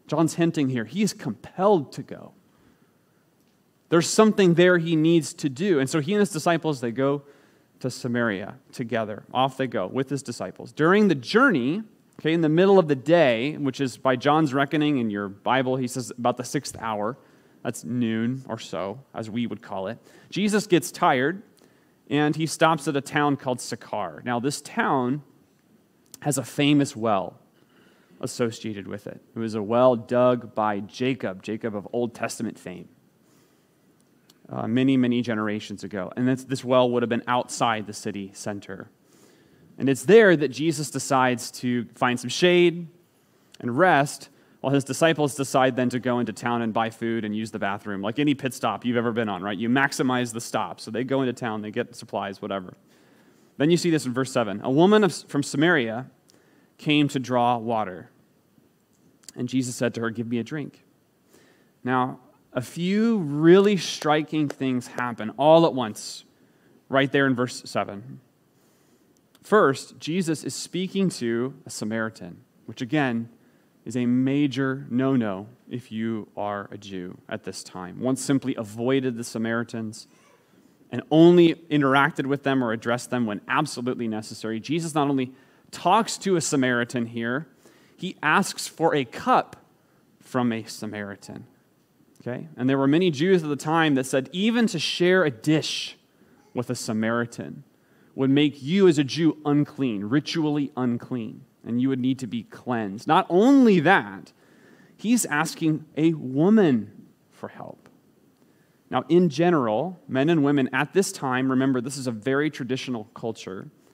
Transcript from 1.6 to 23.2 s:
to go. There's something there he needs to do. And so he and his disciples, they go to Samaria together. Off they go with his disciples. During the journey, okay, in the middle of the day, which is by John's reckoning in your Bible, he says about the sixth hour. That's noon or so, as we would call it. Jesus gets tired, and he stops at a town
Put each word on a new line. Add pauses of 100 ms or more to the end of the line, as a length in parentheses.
to
go. (1600)
There's
something
there
he
needs
to
do.
And
so
he
and
his
disciples,
they
go (560)
to
Samaria (180)
together. (100)
Off
they
go
with
his
disciples.
During
the
journey, (360)
okay,
in
the
middle
of
the
day,
which
is
by
John's
reckoning
in
your
Bible,
he
says
about
the
sixth
hour. (440)
That's
noon
or
so, (140)
as
we
would
call
it. (320)
Jesus
gets
tired, (640)
and
he
stops
at
a
town